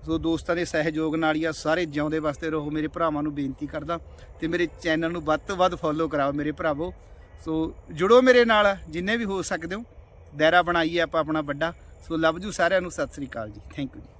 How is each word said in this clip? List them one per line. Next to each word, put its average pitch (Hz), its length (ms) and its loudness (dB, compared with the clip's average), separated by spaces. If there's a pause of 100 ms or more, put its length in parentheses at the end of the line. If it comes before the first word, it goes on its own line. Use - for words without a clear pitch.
ਸੋ 160 120 -2
ਦੋਸਤਾਂ 165 380 -2
ਦੇ 175 80 -2
ਸਹਿਯੋਗ 160 520 -2
ਨਾਲ 156 200 2
ਹੀ 160 80 -2
ਆ। 160 80 -2
ਸਾਰੇ 160 340 0
ਜਿਉਂਦੇ 151 320 -2
ਵਸਦੇ 156 320 -4
ਰਹੋ, 151 200 -4
ਮੇਰੇ 156 180 -2
ਭਰਾਵਾਂ 156 340 -2
ਨੂੰ 151 120 -4
ਬੇਨਤੀ 139 320 -6
ਕਰਦਾ, 156 320 -6 (420)
ਤੇ 160 60 -4
ਮੇਰੇ 170 220 0 (140)
ਚੈਨਲ 160 300 0
ਨੂੰ 175 100 -6
ਵੱਧ 151 180 0
ਤੋਂ 196 160 -6
ਵੱਧ 180 180 4
ਫਾਲੋ 160 340 -2
ਕਰਾਓ 143 240 0
ਮੇਰੇ 147 200 -2
ਭਰਾਵੋ। 160 400 -2 (520)
ਸੋ 160 300 -2 (180)
ਜੁੜੋ 202 300 8
ਮੇਰੇ 247 220 8
ਨਾਲ 208 320 4 (120)
ਜਿੰਨੇ 175 280 -2
ਵੀ 233 80 -2
ਹੋ 196 180 -4
ਸਕਦੇ 170 320 -6
ਹੋ। 226 100 -10 (520)
ਦਾਇਰਾ 165 260 6
ਬਣਾਈਏ 170 380 2
ਆਪਾਂ 165 200 0
ਆਪਣਾ 156 200 0
ਵੱਡਾ। 147 320 -4 (360)
ਸੋ 165 80 -4
love 160 260 2
you 202 100 -8
ਸਾਰਿਆਂ 180 280 2
ਨੂੰ, 180 100 -8
ਸਤਿ - 240 -6
ਸ੍ਰੀ 139 120 -8
ਅਕਾਲ 113 240 -8
ਜੀ, 107 100 -16
thank - 360 -10
you - 40 -16
ਜੀ। - 200 -20